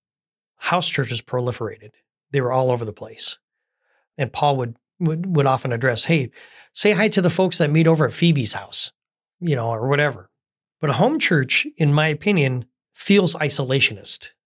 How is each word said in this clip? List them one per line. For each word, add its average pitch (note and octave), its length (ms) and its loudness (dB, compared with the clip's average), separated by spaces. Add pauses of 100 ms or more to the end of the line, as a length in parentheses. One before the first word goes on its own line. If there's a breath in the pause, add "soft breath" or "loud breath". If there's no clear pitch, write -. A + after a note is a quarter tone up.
(580)
house - 320 -2
churches A#2+ 320 -2
proliferated. A2+ 720 -6 (400)
They C#3 100 0
were B2 100 -2
all C3 180 2
over A#2+ 140 0
the G#2+ 80 -6
place. - 460 -8 (800)
And C3+ 160 -6
Paul C#3+ 240 0
would, A#2+ 180 -6 (240)
would, E3+ 380 -2
would C#3 80 4
often C3 260 0
address, A#2 340 0
"Hey, C#3 260 0 (420 loud breath)
say - 180 2
hi G#3 180 2
to F#3+ 120 0
the F3 80 2
folks F#3 300 2
that D3+ 120 2
meet D#3+ 160 4
over D#3 180 4
at A2+ 80 -2
Phoebe's D3 380 2
house," - 400 -2 (480)
you E3+ 160 -2
know, A2+ 140 -2
or A2+ 180 -4
whatever. C#3+ 440 -2 (520)
But D#3 80 0
a C3+ 40 0
home A3+ 260 2
church, - 460 0 (120)
in C#3+ 160 2
my D3+ 140 2
opinion, D3+ 580 0 (280)
feels G3 420 2
isolationist. C3 920 -2 (160)